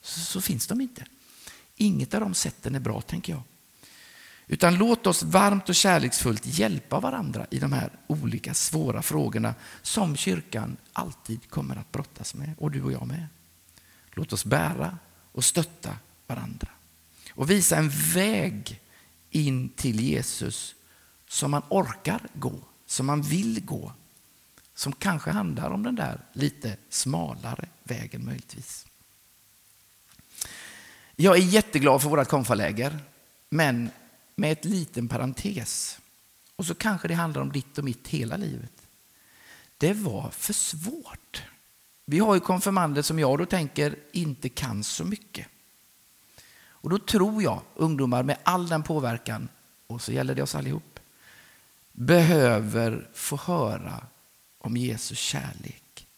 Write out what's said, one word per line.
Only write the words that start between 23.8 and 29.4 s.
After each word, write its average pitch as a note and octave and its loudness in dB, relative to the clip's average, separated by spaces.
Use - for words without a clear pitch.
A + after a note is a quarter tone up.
Som - -6
kanske D#3+ -2
handlar F3 -2
om G3+ -2
den B3 -2
där - -4
lite B2+ -4
smalare E2+ -4
vägen A#2 -10
möjligtvis. - -12